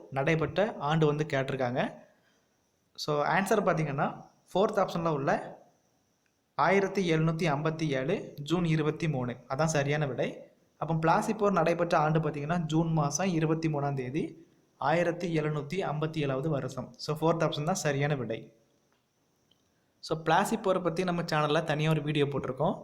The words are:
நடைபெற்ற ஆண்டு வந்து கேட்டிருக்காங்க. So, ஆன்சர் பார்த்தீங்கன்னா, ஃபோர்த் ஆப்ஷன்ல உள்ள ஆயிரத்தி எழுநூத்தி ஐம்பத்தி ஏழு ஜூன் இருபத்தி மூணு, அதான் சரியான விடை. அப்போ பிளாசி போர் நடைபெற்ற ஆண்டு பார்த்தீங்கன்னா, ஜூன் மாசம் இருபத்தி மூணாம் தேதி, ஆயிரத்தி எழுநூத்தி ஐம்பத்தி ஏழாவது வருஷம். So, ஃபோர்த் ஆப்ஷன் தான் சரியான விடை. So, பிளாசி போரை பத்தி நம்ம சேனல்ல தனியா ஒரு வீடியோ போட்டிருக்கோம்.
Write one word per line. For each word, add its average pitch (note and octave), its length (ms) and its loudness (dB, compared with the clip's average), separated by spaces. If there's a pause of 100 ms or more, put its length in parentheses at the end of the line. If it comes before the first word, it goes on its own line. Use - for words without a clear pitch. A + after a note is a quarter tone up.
(120)
நடைபெற்ற D#3+ 680 0
ஆண்டு D#3 260 2
வந்து D3 240 2
கேட்டிருக்காங்க. C3+ 520 0 (1120)
So, D3 280 -2
ஆன்சர் F#3+ 420 2
பார்த்தீங்கன்னா, D#3 420 0 (380)
ஃபோர்த் G3+ 340 0
ஆப்ஷன்ல E3+ 280 0
உள்ள D3 240 0 (1300)
ஆயிரத்தி F#3 540 2
எழுநூத்தி D#3+ 380 2
ஐம்பத்தி D#3 400 0
ஏழு C3+ 480 -2
ஜூன் D#3+ 280 0
இருபத்தி D#3 440 0
மூணு, B2 280 -2 (120)
அதான் D#3 280 0
சரியான D3 280 0
விடை. C#3 240 -2 (520)
அப்போ D#3 120 -2
பிளாசி G3 440 2
போர் G3+ 140 2
நடைபெற்ற E3+ 460 2
ஆண்டு D#3 220 4
பார்த்தீங்கன்னா, D3+ 460 -2
ஜூன் D#3+ 280 2
மாசம் D#3+ 400 0
இருபத்தி D#3+ 360 0
மூணாம் C#3+ 240 -2
தேதி, C3+ 300 -4 (580)
ஆயிரத்தி E3+ 560 0
எழுநூத்தி D3+ 440 -4
ஐம்பத்தி D#3 380 -2
ஏழாவது C#3 300 -2
வருஷம். B2+ 480 -6
So, - 180 -4
ஃபோர்த் D#3+ 280 2
ஆப்ஷன் D3 200 0
தான் F#3 220 -2
சரியான C#3+ 300 0
விடை. A2+ 240 -4 (1600)
So, D#3+ 160 -4
பிளாசி F#3+ 420 0
போரை F#3 200 2
பத்தி E3+ 220 -2
நம்ம F3 180 -2
சேனல்ல D#3 420 0
தனியா D3+ 260 0
ஒரு D#3 120 2
வீடியோ D3 240 0
போட்டிருக்கோம். C#3 480 -2 (100)